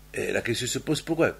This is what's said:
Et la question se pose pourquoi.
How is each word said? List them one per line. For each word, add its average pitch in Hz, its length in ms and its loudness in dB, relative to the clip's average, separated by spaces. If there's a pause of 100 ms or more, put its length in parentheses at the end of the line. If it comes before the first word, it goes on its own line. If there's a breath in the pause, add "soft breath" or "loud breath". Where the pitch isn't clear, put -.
(120)
Et 98 180 -2
la 95 120 0
question 120 260 -2
se 131 100 -2
pose 151 240 -2
pourquoi. 156 380 2